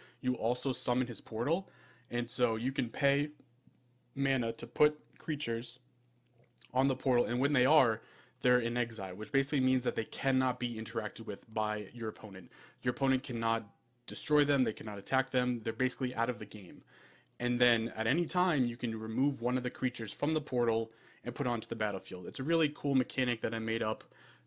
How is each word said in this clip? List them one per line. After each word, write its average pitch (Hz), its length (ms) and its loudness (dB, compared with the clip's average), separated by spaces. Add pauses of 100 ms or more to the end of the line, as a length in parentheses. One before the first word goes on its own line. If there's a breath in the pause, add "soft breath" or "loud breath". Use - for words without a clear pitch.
(220 loud breath)
you 127 120 0
also 120 380 0
summon 123 340 0
his 117 140 -8
portal, 139 480 -2 (420 loud breath)
and 120 180 -2
so 117 280 2
you 123 160 -2
can 123 160 -2
pay 143 400 0 (880)
mana 135 380 0
to - 120 -10
put 151 320 4 (200)
creatures 120 600 -6 (960)
on 135 140 4
the 131 80 2
portal, 120 300 2
and 120 120 0
when 135 140 2
they 127 140 4
are, 131 340 4 (400 loud breath)
they're 123 180 4
in 117 180 -2
exile, 110 380 -4
which 107 160 -8
basically 135 300 2
means 131 240 2
that 123 100 0
they 113 120 -2
cannot 131 520 0
be 120 240 -4
interacted 107 440 -6
with 101 280 -8
by 107 380 0
your 113 160 -4
opponent. 101 420 -10 (320 loud breath)
Your 127 80 0
opponent 131 320 2
cannot 113 460 -2 (400)
destroy 147 360 2
them, 143 200 4
they 113 80 0
cannot 107 260 -8
attack 131 320 -2
them, 123 320 0
they're 110 100 -2
basically 127 440 -2
out 117 120 0
of 113 120 -2
the 110 40 -6
game. 101 380 -14 (560 loud breath)
And 123 200 0
then 117 380 2
at 110 120 0
any 160 180 2
time, 165 400 2
you 120 100 -2
can 113 220 -4
remove 117 420 0
one 120 160 0
of 123 60 -2
the 123 80 -4
creatures 120 420 -4
from 156 200 -2
the 156 80 0
portal 117 500 0 (340 loud breath)
and 120 80 -6
put 127 140 -2
it 123 40 2
onto 113 180 -2
the 113 80 -4
battlefield. 95 500 -4
It's - 140 -8
a - 20 -4
really 156 320 2
cool 139 220 0
mechanic 123 460 0
that 117 120 0
I 113 60 -2
made 113 220 -2
up 110 200 -2 (440 loud breath)